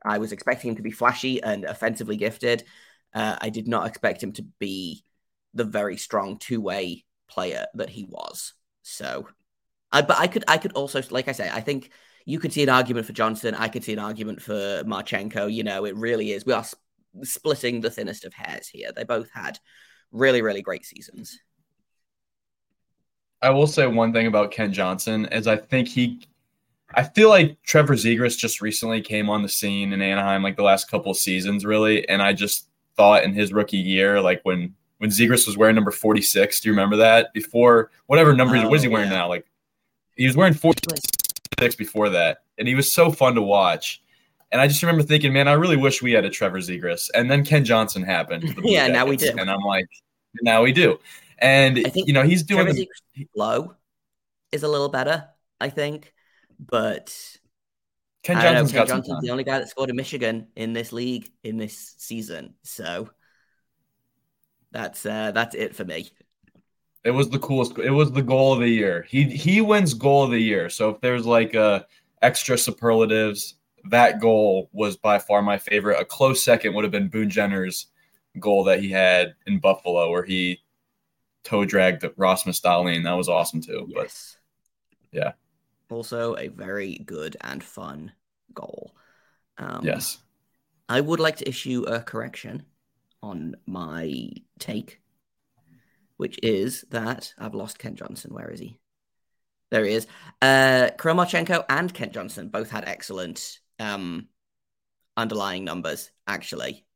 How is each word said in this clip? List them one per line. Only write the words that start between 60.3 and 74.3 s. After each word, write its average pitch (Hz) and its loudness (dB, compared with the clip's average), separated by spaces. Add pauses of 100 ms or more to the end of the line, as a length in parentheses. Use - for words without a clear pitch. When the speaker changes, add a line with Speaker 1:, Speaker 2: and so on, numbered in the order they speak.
Speaker 1:
in 113 -6
this 117 -8
league 123 -8 (120)
in 110 -8
this - -10
season, 104 -12
so 90 -10 (1600)
that's, - -10
uh, 107 -6
that's 117 -2
it 104 -8
for 98 -10
me. 85 -10 (960)
Speaker 2:
It 120 0
was 135 0
the 131 -2
coolest. 131 -2
It 120 -2
was 139 4
the 135 0
goal 131 4
of 120 0
the 120 2
year. 98 0
He, 175 4
he 202 2
wins 202 2
goal 139 4
of 123 0
the 120 0
year. 101 0
So 107 -2
if - -8
there's, 123 -2
like, 113 2
uh, 104 2 (360)
extra 123 0
superlatives, 110 0 (300)
that 110 4
goal 107 4